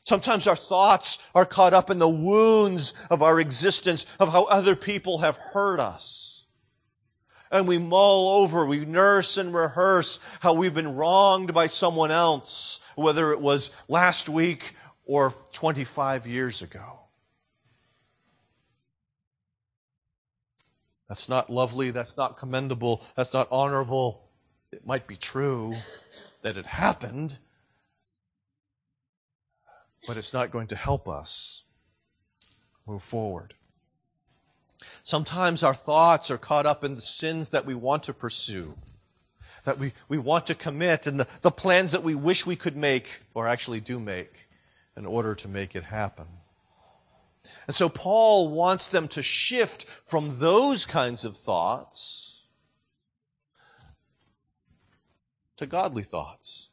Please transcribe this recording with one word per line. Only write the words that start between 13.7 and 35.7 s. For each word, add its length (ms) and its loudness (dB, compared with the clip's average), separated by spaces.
last 400 2
week 460 -2
or 280 2
twenty-five 760 -4
years 340 -6
ago. 380 -18
That's 220 -6
not 200 -2
lovely, 420 -2
that's 260 -10
not 180 -4
commendable, 680 -4
that's 180 -4
not 180 0
honorable. 760 -2
It 140 -20
might 220 -6
be 80 -18
true 600 -6
that 160 -8
it 80 -14
happened, 720 -6
but 100 -10
it's 160 -8
not 180 -4
going 160 -8
to 80 -8
help 320 -4
us 560 -6
move 180 -12
forward. 500 -10
Sometimes 640 -2
our 100 4